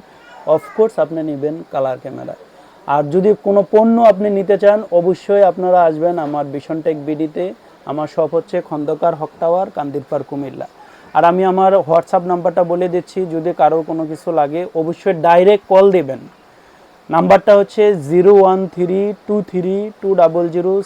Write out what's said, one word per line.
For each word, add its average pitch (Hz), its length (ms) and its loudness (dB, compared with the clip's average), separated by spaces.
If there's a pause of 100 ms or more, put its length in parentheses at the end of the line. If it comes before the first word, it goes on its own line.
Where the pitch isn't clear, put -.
(480)
of 156 140 0 (160)
course 220 240 0
আপনি 160 220 -6
নেবেন 151 480 -8
কালার 131 300 -4
ক্যামেরা। 127 340 -14 (520)
আর 143 160 0
যদি 185 400 0
কোনো 202 280 2
পণ্য 226 300 4
আপনি 208 280 4
নিতে 196 280 0
চান, 208 340 2
অবশ্যই 185 520 2
আপনারা 180 400 2
আসবেন 165 360 0
আমার 147 260 -6
ভিশন 143 360 -10
টেক 151 240 -4
বিডিতে। 156 480 -6 (320)
আমার 151 220 -8
শপ 156 240 -2
হচ্ছে 170 300 -4
খন্দকার 160 540 -4
হক 151 140 -10 (100)
টাওয়ার, 175 300 -2
কান্দিরপাড়, 143 580 -8
কুমিল্লা। 135 400 -12 (460)
আর 156 100 2
আমি 180 220 2
আমার 190 280 2
WhatsApp 170 480 0
নাম্বারটা 175 420 -2
বলে 175 240 -2
দিচ্ছি, 180 380 -6
যদি 165 280 -4
কারোর 160 340 2
কোনো 160 180 -6
কিছু 156 260 -8
লাগে 156 340 -2 (100)
অবশ্যই 165 380 -4
ডাইরেক্ট 175 540 4
কল 190 240 6
দিবেন। 143 280 -2 (880)
নাম্বারটা 185 480 4
হচ্ছে 208 380 2
জিরো 175 400 4
ওয়ান 190 320 4
থ্রি 190 460 -4 (140)
টু 208 140 -2
থ্রি 190 500 -6 (100)
টু 196 140 -2
ডাবল 170 340 2
জিরো 185 360 -2